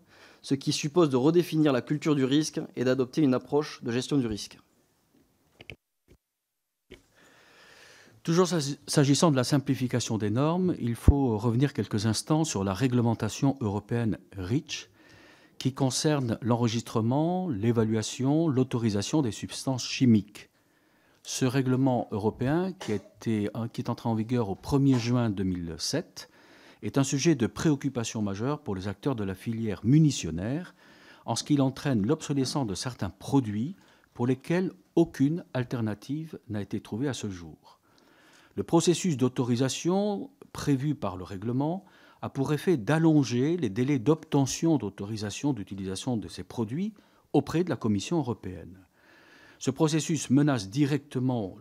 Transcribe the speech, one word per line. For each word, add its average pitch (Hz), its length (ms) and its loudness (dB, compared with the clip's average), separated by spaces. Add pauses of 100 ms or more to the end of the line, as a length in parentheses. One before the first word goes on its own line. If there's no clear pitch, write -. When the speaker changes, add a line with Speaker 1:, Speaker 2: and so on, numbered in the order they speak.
(420)
Speaker 1:
ce - 120 -2
qui 139 200 -2
suppose 160 360 2
de 131 60 0
redéfinir 156 560 4
la 123 100 2
culture 151 340 0
du 131 100 2
risque 147 340 0 (160)
et 127 80 -2
d'adopter 127 380 2
une 131 120 6
approche 143 500 -2
de 117 80 -4
gestion 127 260 -2
du 123 100 0
risque. - 320 -8 (3750)
Speaker 2:
Toujours 170 240 4
s'agi-, 147 380 -2
s'agissant 147 460 6
de 135 60 4
la 123 80 2
simplification 127 720 0
des 104 120 0
normes, 160 500 0
il 117 160 -2
faut 135 420 4
revenir 120 360 2
quelques 104 320 -2
instants 151 380 2
sur 101 220 -2
la 98 80 0
réglementation 120 880 0
européenne 107 580 -2 (180)
reach, 104 520 -6 (680)
qui 131 160 -2
concerne 131 680 0
l'enregistrement, 120 1080 0
l'évaluation, 117 1000 0
l'autorisation 120 760 0
des 120 100 0
substances - 540 -6
chimiques. - 640 2 (720)
Ce - 220 -4
règlement 127 680 2
européen, 131 600 -2
qui - 220 -6
a - 20 0
été, 104 540 -4 (240)
qui - 80 -8
est - 80 -6
entré 120 180 -4
en 113 80 0
vigueur 110 340 -2
au 92 60 -4
premier 135 420 2
juin 120 320 0
deux 101 140 -4
mille 87 340 -4
sept, - 520 -6 (520)
est - 160 -2
un 139 60 4
sujet 143 320 2
de 117 100 0
préoccupation 120 760 0
majeure 107 400 -4
pour 104 120 -6
les 92 140 -6
acteurs 127 280 -4
de 107 100 -4
la 95 100 -4
filière 113 480 -6
munitionnaire, 127 920 2 (500)
en 117 100 -2
ce - 80 -6
qu'il 143 180 2
entraîne 127 460 0
l'obsolescence 143 600 -2
de 95 80 -4
certains 113 340 -6
produits 120 640 -2 (380)
pour 120 140 -4
lesquels 170 440 -2 (240)
aucune 165 480 2 (100)
alternative 127 920 -6
n'a 104 140 -6
été 98 180 -6
trouvée 120 300 -6
à 123 40 -4
ce 110 160 -8
jour. 85 520 -16 (720)
Le - 80 -4
processus 165 540 2
d'autorisation 135 1120 0 (240)
prévu 143 420 0
par 92 220 -6
le 90 80 -10
règlement 120 580 -4 (380)
a 110 80 -8
pour 135 220 -2
effet 156 240 2
d'allonger 143 800 4
les 151 140 -2
délais 127 300 0
d'obtention 147 800 2
d'autorisation 107 760 -4
d'utilisation 98 640 -6
de 90 100 -6
ces 90 160 -12
produits 135 500 -6 (380)
auprès 156 320 -2
de 180 60 -4
la 120 80 -4
Commission 107 400 -2
européenne. 92 600 -8 (840)
Ce - 120 -2
processus 156 580 0
menace 131 400 2
directement 127 920 -2